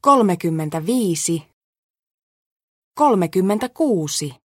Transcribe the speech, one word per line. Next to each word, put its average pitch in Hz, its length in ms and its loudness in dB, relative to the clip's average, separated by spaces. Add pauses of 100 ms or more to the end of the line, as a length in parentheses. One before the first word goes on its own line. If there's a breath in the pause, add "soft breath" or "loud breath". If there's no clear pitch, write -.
Kolmekymmentäviisi. 170 1400 0 (1500)
Kolmekymmentäkuusi. 196 1400 0 (140)